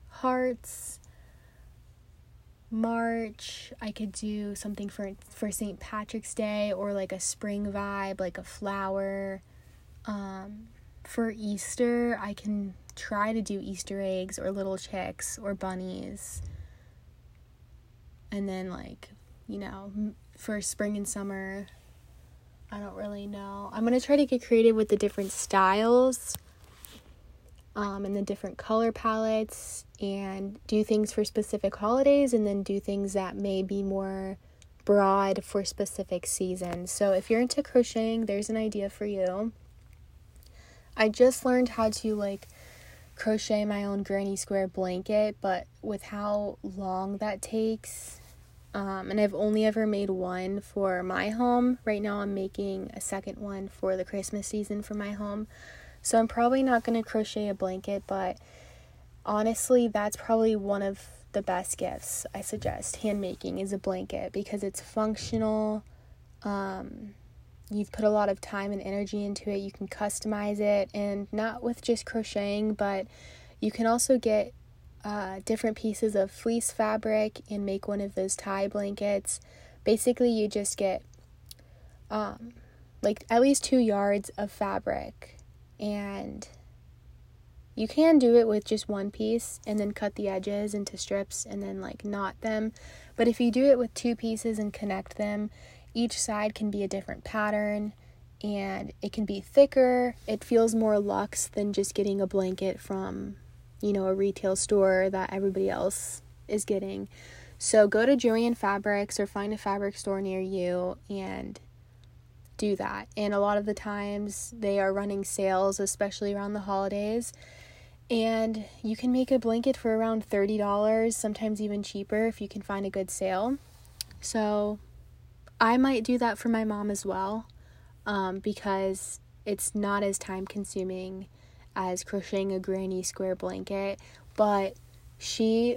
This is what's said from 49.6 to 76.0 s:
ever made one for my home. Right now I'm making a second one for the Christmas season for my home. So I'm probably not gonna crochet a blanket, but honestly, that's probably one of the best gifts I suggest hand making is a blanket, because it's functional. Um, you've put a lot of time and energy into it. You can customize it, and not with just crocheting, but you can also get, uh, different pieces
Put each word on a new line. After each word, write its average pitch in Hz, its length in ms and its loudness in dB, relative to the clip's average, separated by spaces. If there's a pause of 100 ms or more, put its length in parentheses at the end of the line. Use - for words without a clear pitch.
ever 214 220 4
made 202 240 0
one 185 500 -2
for 190 400 0
my 185 280 -2
home. 247 540 4
Right 208 180 0
now 208 160 -2
I'm 202 180 -2
making 196 580 -4
a 196 80 -12
second - 380 -6
one 196 300 -8
for 190 280 -2
the 185 80 -4
Christmas 202 400 -6
season 208 380 -4
for 208 100 -10
my 208 200 -6
home. 208 340 -6 (560)
So - 160 6
I'm 226 80 6
probably 240 340 4
not 247 220 4
gonna 226 180 0
crochet 214 460 -2
a 202 80 -2
blanket, 196 500 -4
but 190 320 -4 (880)
honestly, 226 600 4
that's 208 280 0
probably 226 400 4
one 202 280 0
of 196 180 -4 (300)
the 202 100 0
best 185 380 -4
gifts - 560 -6
I 196 60 -8
suggest - 560 -6
hand 208 220 0
making 185 380 -6
is 196 160 -4
a 190 60 -4
blanket, 185 520 -4
because 208 300 -4
it's 196 180 -6
functional. 214 1040 0 (600)
Um, 202 720 -6 (540)
you've 208 220 -4
put 214 140 0
a 208 40 8
lot 208 200 4
of 196 100 -2
time 202 320 -6
and 202 100 -4
energy 202 440 -4
into 202 240 -6
it. 202 80 -2
You 196 140 -6
can - 160 -10
customize 208 720 -4
it, 208 340 2
and 202 380 -2
not 220 320 -4
with 240 180 -4
just 233 240 0
crocheting, 208 680 -2
but 202 340 -2 (520)
you 214 120 0
can 226 140 -2
also 240 320 4
get, 214 360 2 (500)
uh, 196 400 -6
different 220 340 0
pieces 214 380 0